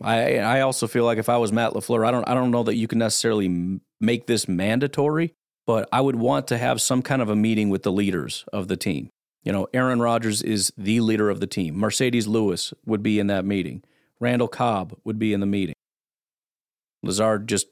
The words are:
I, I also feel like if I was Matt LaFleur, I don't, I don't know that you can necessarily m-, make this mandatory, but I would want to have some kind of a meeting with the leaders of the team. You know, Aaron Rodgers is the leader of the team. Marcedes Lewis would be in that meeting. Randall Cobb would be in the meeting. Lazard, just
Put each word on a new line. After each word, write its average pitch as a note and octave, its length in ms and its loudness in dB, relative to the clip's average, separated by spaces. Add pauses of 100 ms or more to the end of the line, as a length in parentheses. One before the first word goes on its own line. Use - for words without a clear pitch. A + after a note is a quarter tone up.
I, A#2 380 0
I A#2 240 2
also B2+ 240 0
feel A#2+ 180 0
like A2+ 140 2
if A2 100 -2
I A#2+ 80 4
was A2+ 160 2
Matt A2+ 220 0
LaFleur, A2 320 0
I A#2+ 40 4
don't, B2 160 0
I - 60 -2
don't B2+ 180 2
know A#2+ 120 2
that A2 140 0
you A2+ 120 -2
can A#2 100 -2
necessarily A2 460 0
m-, F2+ 380 -2 (180)
make A#2 260 0
this A2+ 220 0
mandatory, C#3 880 0 (320)
but A2 260 0
I B2+ 80 2
would C3+ 160 2
want C#3 320 0
to B2 80 0
have A#2+ 240 0
some B2+ 220 0
kind C3+ 180 -2
of A2 80 0
a G#2+ 80 0
meeting G#2+ 320 2
with F#2+ 140 0
the G2 100 0
leaders F#2 640 -2
of F#2 140 -4
the F#2 100 -2
team. D#2+ 320 -4 (340)
You G#2 80 -2
know, G2 220 -2
Aaron B2+ 260 2
Rodgers A#2 400 0
is G#2 380 -2
the A2 220 0
leader A2 280 2
of F2 120 -2
the G2 60 -2
team. E2+ 300 -4
Marcedes A2 500 0
Lewis G#2 460 0 (140)
would G#2+ 160 -2
be G#2+ 160 2
in G2+ 80 2
that G2 180 0
meeting. F#2+ 380 -2 (360)
Randall B2 300 0
Cobb G#2+ 560 -2
would A2 140 -4
be A2 160 0
in G2 60 0
the G2 60 0
meeting. G2 280 -2 (1300)
Lazard, G#2+ 460 0
just G#2 240 0